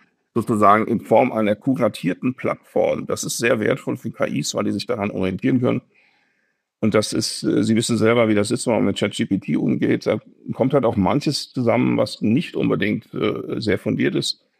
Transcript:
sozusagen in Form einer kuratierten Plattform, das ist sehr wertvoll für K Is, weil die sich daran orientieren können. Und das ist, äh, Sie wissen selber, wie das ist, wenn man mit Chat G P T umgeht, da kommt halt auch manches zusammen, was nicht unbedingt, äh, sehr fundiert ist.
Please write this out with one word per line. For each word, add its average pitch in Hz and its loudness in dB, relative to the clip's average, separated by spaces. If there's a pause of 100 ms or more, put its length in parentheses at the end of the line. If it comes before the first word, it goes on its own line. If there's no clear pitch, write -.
(340)
sozusagen 107 4
in 113 0
Form 117 4
einer 107 0
kuratierten 123 -2
Plattform, - -2
das - -6
ist - -8
sehr 117 2
wertvoll 123 -2
für 113 -10
K - -4
Is, - -4
weil 104 -2
die 107 -2
sich 104 -4
daran 107 -4
orientieren 101 -2
können. 117 0 (960)
Und 104 2
das 107 2
ist, - -4
äh, 127 2
Sie 110 2
wissen 117 0
selber, 110 4
wie 110 2
das 101 0
ist, - -4
wenn 117 2
man 104 2
mit 98 0
Chat 101 -2
G 113 -2
P 98 0
T 151 -2
umgeht, - 0
da - 0 (340)
kommt - 2
halt 127 2
auch 117 0
manches 110 0
zusammen, 120 2
was - -2
nicht 120 0
unbedingt, 107 -2
äh, - -4
sehr 104 0
fundiert 110 -2
ist. - -4 (160)